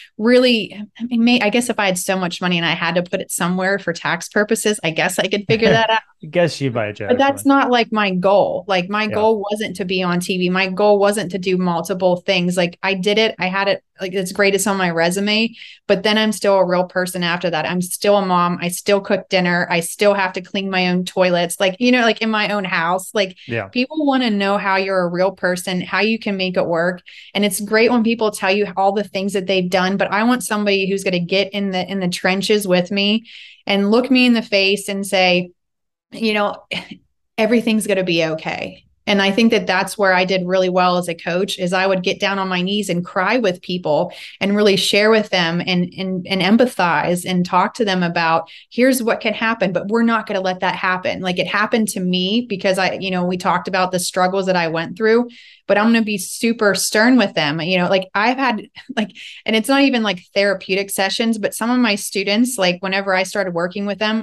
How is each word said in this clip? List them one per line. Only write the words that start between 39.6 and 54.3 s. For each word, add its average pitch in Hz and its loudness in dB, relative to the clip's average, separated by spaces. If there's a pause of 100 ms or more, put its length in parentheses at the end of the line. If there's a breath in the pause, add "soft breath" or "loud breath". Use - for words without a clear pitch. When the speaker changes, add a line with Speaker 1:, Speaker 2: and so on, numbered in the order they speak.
Speaker 1:
that's 190 -2
where 190 4
I 185 4
did 185 -2
really 185 2
well 180 2
as 175 -2
a 170 -6
coach, 180 -4
is 180 -2
I 190 0
would 185 0
get 190 -2
down 196 -2
on 190 -4
my 180 -2
knees 196 -2
and 175 -2
cry 202 -2
with 185 -2
people 175 -2 (280 loud breath)
and 202 0
really 208 4
share 208 2
with 214 2
them 170 0
and, 180 0
and, 185 -6
and 190 -2
empathize 180 2
and 180 0
talk 185 0
to 233 0
them 185 0
about, 170 0 (220 loud breath)
"Here's 254 4
what 220 0
can 214 -2
happen, 226 0
but 175 -2
we're 226 2
not 226 2
gonna 196 -4
let 185 -2
that 180 0
happen." 185 -2
Like, 180 -2
it 175 -2
happened 220 0
to - -8
me 185 0
because 190 0
I, 185 0
you 190 -6
know, 180 0
we 180 -2
talked 175 -2
about 185 0
the 185 -2
struggles 185 0